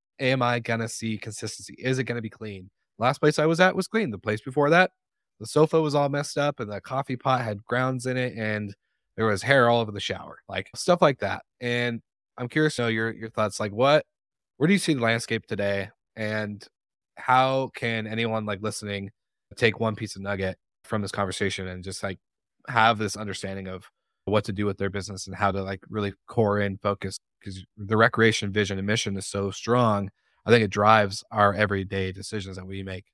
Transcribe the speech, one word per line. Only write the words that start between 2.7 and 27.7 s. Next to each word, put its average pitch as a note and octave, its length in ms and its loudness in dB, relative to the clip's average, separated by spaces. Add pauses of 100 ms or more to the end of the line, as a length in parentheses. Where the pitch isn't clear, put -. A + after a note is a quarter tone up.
Last B2+ 220 0
place D3+ 200 4
I D#3 60 4
was E3 140 2
at F#3 160 4
was F#3+ 120 -2
clean. G#3 240 -2
The G2+ 80 -8
place G#2+ 220 -2
before C#3+ 300 2
that, F3 200 6 (480)
the G#2+ 80 -14
sofa D#3 340 4
was D3+ 140 0
all C#3+ 140 2
messed C#3+ 280 -4
up C#3+ 220 -2
and G#2 120 -6
the G2+ 100 -6
coffee C3+ 340 -6
pot B2+ 260 0
had G#2+ 240 -6
grounds B2+ 400 -2
in B2+ 120 -2
it B2+ 200 -2
and G#2+ 380 -4 (400)
there A2 100 0
was G2+ 160 0
hair B2 280 6
all A#2+ 120 4
over A2+ 100 -4
the G2+ 80 -8
shower," - 480 -8
like, F#2+ 280 -8
stuff F3 260 2
like C#3+ 180 4
that. G2 240 -4 (160)
And A#2+ 420 -2 (360)
I'm B2 120 -6
curious D#3 280 2
to B2 60 0
know A#2+ 40 2
your, A2+ 240 0
your A2 180 -12
thoughts. G#2+ 300 -2
Like, G#2+ 120 -2
what, C3+ 340 4 (520)
where C#3+ 100 2
do F#3+ 60 6
you G3 60 4
see - 140 0
the C3 80 0
landscape A2+ 440 0
today? G2+ 440 -2 (260)
And G#2+ 500 -6 (520)
how C3 580 2
can A2+ 320 -4
anyone, A2 380 -2
like, G2+ 160 -4
listening G2+ 500 -6 (440)
take A2+ 240 4
one A2 160 0
piece A2 200 -10
of G2 60 -14
nugget F#2+ 360 -4 (260)
from G#2+ 180 -4
this F#2+ 100 -6
conversation F#2+ 560 -4
and F2+ 160 -12
just, F#2+ 200 -10
like, G2 160 -8 (480)
have A2+ 300 4
this G#2 200 -2
understanding G2 500 -8
of F#2 220 -12 (360)
what G2+ 200 2
to A2 80 -6
do G2+ 120 -2
with G2 120 -2
their G2 120 -2
business F#2+ 380 -8
and F#2 80 -12
how G2 160 0
to, G2 120 -4
like, F#2+ 260 -8
really G2+ 240 -4 (140)
core G#2 320 2
in G2+ 180 -2
focus? G2 420 -4 (240)
'Cause F#2+ 220 -14 (100)